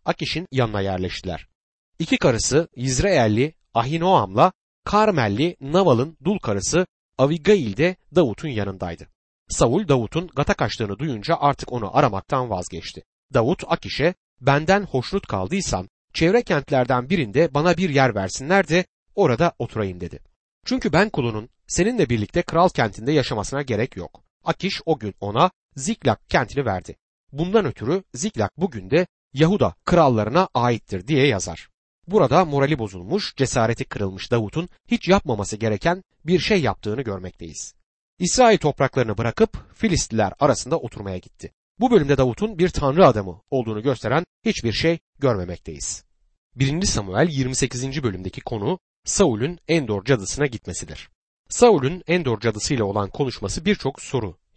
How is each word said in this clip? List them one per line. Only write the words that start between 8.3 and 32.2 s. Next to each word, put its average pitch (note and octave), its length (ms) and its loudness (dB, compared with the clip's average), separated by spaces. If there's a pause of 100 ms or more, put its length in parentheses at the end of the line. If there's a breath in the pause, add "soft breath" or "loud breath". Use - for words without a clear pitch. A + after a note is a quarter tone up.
yanındaydı. F#2+ 580 -6 (420)
Saul, D#3 380 2
Davut'un C#3+ 400 0
Gat'a D3 260 -2
kaçtığını G#2+ 460 -4
duyunca C#3+ 400 -4
artık C#3+ 320 0
onu A#2 260 -4
aramaktan B2 520 0
vazgeçti. F2+ 540 -8 (300)
Davut B2+ 340 2
Akiş'e, E3+ 460 -2 (280)
"Benden D#3 420 2
hoşnut E3 440 -4
kaldıysan G2 640 -4 (240)
çevre G3 300 2
kentlerden C3 680 0
birinde D#3 440 0
bana D#3+ 240 2
bir F3+ 120 0
yer C3 260 2
versinler D#3 520 0
de F3 180 0 (300)
orada E3 440 2
oturayım." G2+ 400 -6
dedi. F2 200 -12 (460)
"Çünkü A#3+ 280 -2
ben G3 160 4
kulunun A2+ 400 -4 (180)
seninle F#3+ 420 0
birlikte A#2 320 0
kral F3 280 2
kentinde A#2 420 -2
yaşamasına C3+ 500 -2
gerek A#2+ 360 -4
yok." - 260 -14 (200)
Akiş - 420 -4
o D3+ 140 0
gün G#2 200 -8
ona A2+ 320 0 (240)
Ziklag C#3 420 -2 (120)
kentini C#3 360 -2
verdi. F#2 300 -6 (360)
"Bundan F3+ 340 0
ötürü C#3 380 -4 (100)
Ziklag A#2+ 440 -4
bugün B2 320 -6
de E3+ 180 2 (260)
Yahuda D3 420 2 (100)
krallarına C#3+ 680 4
aittir." A2+ 540 -2
diye C#3+ 200 4
yazar. F2+ 420 -4 (380)
Burada E3+ 380 4